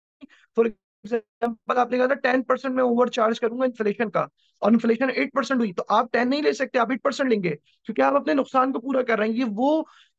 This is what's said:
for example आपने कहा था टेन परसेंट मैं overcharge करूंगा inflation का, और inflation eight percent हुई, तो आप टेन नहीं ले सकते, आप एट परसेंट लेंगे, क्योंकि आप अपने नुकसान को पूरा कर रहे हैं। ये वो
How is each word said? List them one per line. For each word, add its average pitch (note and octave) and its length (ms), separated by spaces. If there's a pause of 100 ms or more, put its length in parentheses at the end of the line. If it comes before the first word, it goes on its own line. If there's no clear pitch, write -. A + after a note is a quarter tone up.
(560)
for A3+ 80
example A#3 1120
आपने B3 200
कहा B3+ 80
था C4+ 100
टेन B3+ 260
परसेंट B3+ 320
मैं C4 100
overcharge A#3+ 540
करूंगा A#3+ 260
inflation A3 440
का, D3+ 200 (340)
और G#3 100
inflation A#3 380
eight C#4 240
percent B3+ 260
हुई, G#3+ 120
तो E3+ 180
आप A#3 220
टेन B3 160
नहीं D4 140
ले D4+ 100
सकते, C4 260
आप A3+ 140
एट C4 100
परसेंट C4 280
लेंगे, G3 200
क्योंकि - 520
आप C4+ 120
अपने C#4+ 200
नुकसान C4 380
को C4+ 60
पूरा B3+ 240
कर A#3 160
रहे G#3+ 100
हैं। A3+ 80
ये C4 80
वो C4+ 420 (320)